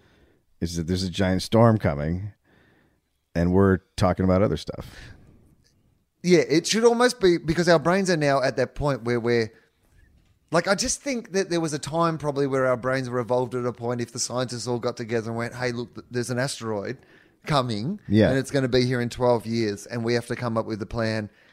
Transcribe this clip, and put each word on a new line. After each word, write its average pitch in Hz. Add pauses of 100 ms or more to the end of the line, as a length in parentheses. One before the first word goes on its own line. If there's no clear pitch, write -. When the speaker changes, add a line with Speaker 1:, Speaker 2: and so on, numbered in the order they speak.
(600)
Speaker 1:
is 85
that 85
there's 92
a 95
giant 92
storm 113
coming 87 (1040)
and 87
we're 95 (180)
talking 92
about 92
other 104
stuff. - (1400)
Speaker 2:
Yeah, 175
it 165
should 220
almost 240
be, 175
because 160
our 170
brains 180
are 180
now 143
at 131
that 127
point 139
where 120
we're, 117 (1000)
like, 175
I 202
just 254
think 240
that 185
there 170
was 160
a 151
time 160
probably 143
where 131
our 127
brains 131
were 123
evolved 123
at 123
a 120
point, 120
if 120
the 127
scientists 120
all 123
got 117
together 117
and 113
went, 117
"Hey, 123
look, 120
th-, -
there's 120
an 120
asteroid 113 (480)
coming, 131
Speaker 1:
Yeah. 101
Speaker 2:
and 131
it's 131
gonna 135
be 123
here 123
in 120
twelve 120
years, 110
and 117
we 117
have 120
to 120
come 117
up 110
with 107
a 104
plan 110 (220)